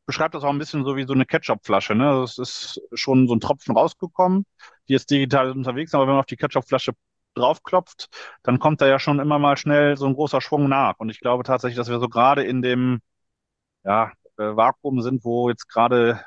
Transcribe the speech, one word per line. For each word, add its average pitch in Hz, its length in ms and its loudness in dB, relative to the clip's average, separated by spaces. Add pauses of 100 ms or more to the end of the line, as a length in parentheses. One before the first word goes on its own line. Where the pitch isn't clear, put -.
beschreibe 156 240 -4
das 147 120 -8
auch 143 60 -2
ein 143 100 -2
bisschen 143 280 -4
so 135 100 -4
wie 135 80 -4
so 131 80 -6
eine 131 140 2
Ketchupflasche, 110 680 -2
ne? 131 280 2
Es 120 160 -8
ist - 420 -10 (140)
schon 131 340 2
so 120 60 2
ein 107 60 2
Tropfen - 360 -2
rausgekommen, 185 680 0 (420)
die 135 60 2
jetzt - 160 -2
digital 135 400 2
unterwegs 131 400 -6
sind, 151 80 2
aber 135 80 4
wenn 135 80 2
man 139 60 4
auf 135 40 -2
die - 140 -10
Ketchupflasche 131 540 -2 (420)
draufklopft, 160 720 -2 (360)
dann 123 140 2
kommt 151 220 0
da 139 60 4
ja 135 120 4
schon 143 200 0
immer 147 200 0
mal 143 200 2
schnell 147 400 2
so 139 80 -2
ein 135 80 2
großer 139 260 -2
Schwung 143 300 0
nach. 135 260 2
Und 110 140 -8
ich 107 100 -16
glaube 123 240 0
tatsächlich, 123 320 -2
dass 120 140 -6
wir 120 100 -2
so 120 80 -2
gerade 131 340 2
in 123 200 -2
dem, 127 400 0 (840)
ja, 107 260 0 (280)
äh, 107 180 -4
Vakuum 127 460 0
sind, 127 200 -4
wo 120 280 -2
jetzt - 180 -8
gerade, 117 580 2